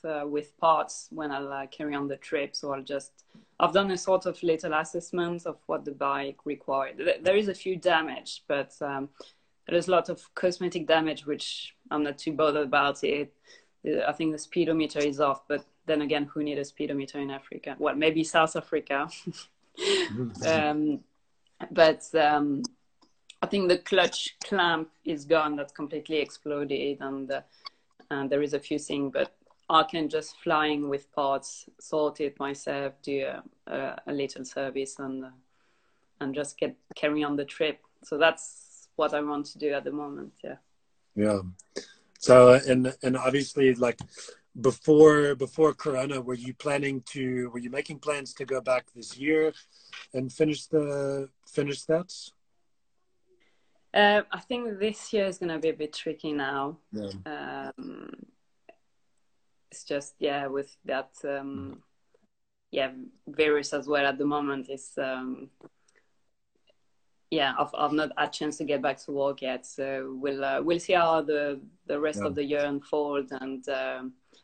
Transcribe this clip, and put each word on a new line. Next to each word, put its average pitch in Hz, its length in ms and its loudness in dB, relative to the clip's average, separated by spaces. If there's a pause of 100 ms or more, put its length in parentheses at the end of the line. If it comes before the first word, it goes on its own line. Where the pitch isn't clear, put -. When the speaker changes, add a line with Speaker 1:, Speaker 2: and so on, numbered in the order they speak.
Speaker 1:
uh, 151 240 -4
with 147 300 -6
parts - 540 2
when 156 200 -6
I'll, 139 200 -6
uh, 139 160 -8
carry 147 280 -8
on 143 140 -4
the 139 80 -8
trip. 139 400 -6
So 143 160 -6
I'll 135 100 -8
just, - 400 -10 (360)
I've 170 140 4
done 196 180 4
a 180 60 -2
sort 185 280 2
of 170 180 -6
little 160 300 0
assessment 170 720 -4
of 160 120 -8 (100)
what 160 180 -4
the 147 80 -8
bike 139 520 -4
required. 135 520 -4
Th-, 160 260 0
there 190 140 4
is 208 100 2
a 190 60 -2
few 185 240 -4
damage, 160 680 0
but, 143 340 -2
um, 139 260 -6 (600)
there 170 100 2
is 170 100 0
a 185 40 0
lot 170 180 4
of - 260 -12
cosmetic 175 520 -2
damage, 160 380 2
which - 500 -6 (140)
I'm 151 140 0
not 143 140 -4
too 160 160 -4
bothered 151 340 2
about 143 360 2
it. 147 300 -2 (500)
The, - 240 0
I 147 40 2
think 156 220 -2
the 151 60 -8
speedometer 160 600 0
is 147 220 0
off, 139 260 0
but 143 160 -2 (220)
then 151 160 0
again, 147 240 0
who 147 180 -6
needs 147 160 -4
a 139 60 -4
speedometer 143 540 -6
in 139 120 -6
Africa? - 480 -12
Well, 139 160 0
maybe 156 300 2
South 160 320 2
Africa. 151 560 -4
<laughs> - 60 -14 (600)
Speaker 2:
Mm-hmm. 359 680 -2
Speaker 1:
Um, 151 520 2 (720)
but, 165 320 6 (120)
um, 147 480 4 (800)
I - 60 -2
think 196 220 2
the 180 80 4
clutch - 680 0
clamp 170 460 0 (160)
is 151 200 -4
gone. 151 300 2
That's 143 160 -6
completely 151 460 -6
exploded, 143 840 -4
and, 135 320 -8
uh, 135 100 -4 (680)
and 139 200 -4
there 143 120 2
is 147 120 -2
a 143 60 0
few 147 200 -4
things, 143 340 -4
but 139 220 -2 (340)
I 160 140 8
can 156 260 -4
just 156 340 -6
flying 151 460 2
with 139 220 -6
parts, 139 580 -4 (100)
sort 151 420 -2
it 139 180 -4
myself, 139 540 -4 (100)
do 139 220 -2
a, 135 180 -8 (280)
a, 135 360 -6
a 143 60 -4
little 139 320 -4
service, 135 520 -6
and, 131 280 -8
uh, 127 40 -16 (920)
and 135 120 -4
just 143 240 -6
get, - 180 -2 (200)
carry 151 280 0
on 143 120 -2
the 143 100 -4
trip. 151 340 -2 (240)
So 151 140 -6
that's - 800 0
what 151 180 0
I 147 80 0
want 147 260 -4
to - 120 -16
do 147 140 -2
at 143 100 -2
the 143 80 -6
moment. 143 420 -8 (100)
Yeah. - 120 -12 (600)
Speaker 2:
Yeah. 104 240 2 (800)
So, 127 340 12
and, 131 500 4
and 131 140 2
obviously, 131 580 4
like, 120 240 0 (600)
before, 147 760 8
before 139 380 2
Corona, 139 460 -4
were 123 140 -6
you 123 220 -8
planning 143 560 -2
to, 127 400 -4
were 120 80 -10
you 120 100 -8
making 143 300 -6
plans 143 360 -4
to 139 100 -8
go 131 140 -2
back 127 260 0 (100)
this 117 200 -14
year 156 380 2 (640)
and 131 180 -4
finish 151 320 0
the, 139 640 -2 (160)
finish 143 380 -4
that? 170 280 0 (1800)
Speaker 1:
Uh, 208 280 8 (100)
I 185 80 -6
think 240 400 -6
this 208 340 -4
year 202 120 2
is 185 120 -4
gonna 165 220 -4
be 160 100 0
a 151 40 2
bit 151 200 -6
tricky 156 400 -6
now. 139 440 -4 (140)
Speaker 2:
Yeah. 104 200 -6 (140)
Speaker 1:
Um, 139 840 -12 (1600)
it's - 120 -20
just, 143 360 -6
yeah, 143 280 -2
with 139 280 -6 (100)
that, 135 260 -4 (120)
um, 139 520 -8
Speaker 2:
Mm. - 60 -20 (920)
Speaker 1:
yeah, 131 200 -2 (360)
virus 147 460 2
as 139 140 -4
well 143 180 2
at 139 120 0
the 143 80 0
moment, 143 440 -2
it's, - 280 -14
um, 131 520 -6 (1800)
yeah, 139 300 2
I've, - 180 -2
I've 147 160 2
not 151 240 0
had 147 120 2
a - 20 -16
chance 151 260 -6
to 165 60 -6
get 139 180 0
back 135 240 0
to 151 60 -10
work 139 300 -2
yet. 127 240 -6
So 135 540 -6
we'll, 139 240 -4
uh, 135 180 0
we'll 170 180 2
see 185 140 -2
how 165 280 4
the, 147 380 -2 (260)
the 147 140 -2
rest 156 220 -2
Speaker 2:
Yeah. 185 60 0
Speaker 1:
of 139 80 -6
the 147 80 -2
year 143 220 0
unfolds, 143 640 -2
and, 135 380 -10
um, 131 440 -4 (300)